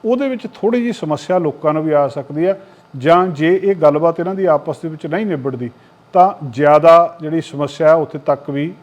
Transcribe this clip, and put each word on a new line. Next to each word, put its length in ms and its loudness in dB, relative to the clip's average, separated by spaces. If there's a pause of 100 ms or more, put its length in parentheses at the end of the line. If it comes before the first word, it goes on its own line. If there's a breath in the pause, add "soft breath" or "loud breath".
ਉਹਦੇ 240 -2
ਵਿੱਚ 240 -8
ਥੋੜ੍ਹੀ 280 -2
ਜਿਹੀ 120 -4
ਸਮੱਸਿਆ 440 -4
ਲੋਕਾਂ 360 -2
ਨੂੰ 100 -2
ਵੀ 80 -2
ਆ 160 2
ਸਕਦੀ 380 -6
ਆ 100 0 (420 loud breath)
ਜਾਂ 300 2
ਜੇ 360 0
ਇਹ 120 0
ਗੱਲਬਾਤ 440 2
ਇਹਨਾਂ 160 -4
ਦੀ 100 -2
ਆਪਸ 340 0
ਦੇ 100 -10
ਵਿੱਚ 160 -12
ਨਹੀਂ 200 -4
ਨਿਬੜਦੀ 460 -6 (420 soft breath)
ਤਾਂ 380 2
ਜ਼ਿਆਦਾ 720 4
ਜਿਹੜੀ 200 -4
ਸਮੱਸਿਆ 520 0
ਉੱਥੇ 320 -2
ਤੱਕ 240 -4
ਵੀ 340 -6